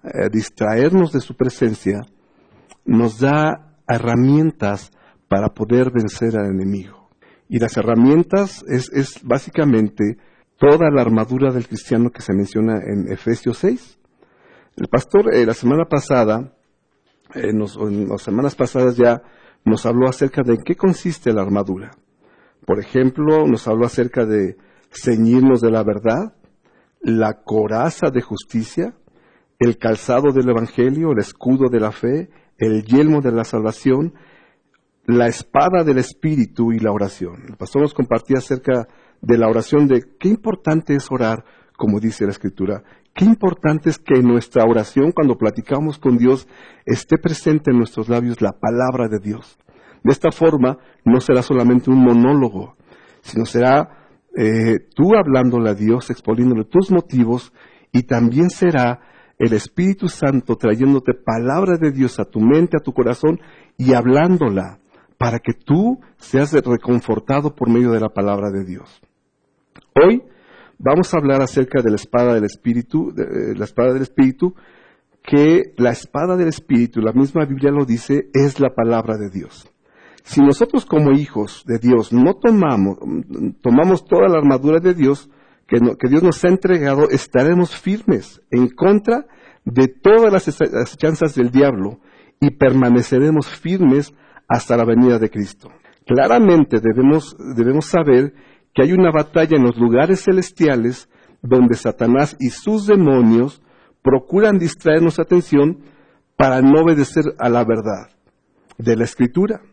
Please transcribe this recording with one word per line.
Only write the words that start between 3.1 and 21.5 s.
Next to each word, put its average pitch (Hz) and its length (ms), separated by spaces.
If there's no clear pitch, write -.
da 151 560
herramientas 120 1040
para 101 240
poder 120 360
vencer 113 480
al 101 100
enemigo. 95 640
Y - 120
las 113 180
herramientas 139 920
es, 127 240
es - 320
básicamente 117 920
toda 151 340
la 139 100
armadura 120 520
del 123 120
cristiano 117 460
que - 100
se 101 120
menciona 107 520
en 101 240
Efesios - 500
seis. - 380
El - 140
pastor, 202 440
eh, 120 120
la 113 80
semana 143 320
pasada, 127 680
eh, - 180
nos, 104 240
en 101 320
las 101 140
semanas 127 340
pasadas 127 400
ya 120 260
nos 107 200
habló 120 220
acerca 135 360
de 120 100
en 110 100
qué 175 120
consiste 170 580
la 104 80
armadura. 98 500